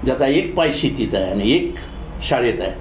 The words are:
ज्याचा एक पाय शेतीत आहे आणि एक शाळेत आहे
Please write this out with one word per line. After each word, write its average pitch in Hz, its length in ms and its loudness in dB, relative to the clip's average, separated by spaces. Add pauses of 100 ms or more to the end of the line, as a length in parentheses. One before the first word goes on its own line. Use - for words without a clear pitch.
ज्याचा 131 220 2
एक 156 300 2
पाय 160 160 4
शेतीत 117 420 -2
आहे 95 160 0
आणि 101 220 2
एक 175 220 2 (480)
शाळेत 120 380 0
आहे 92 100 -4 (100)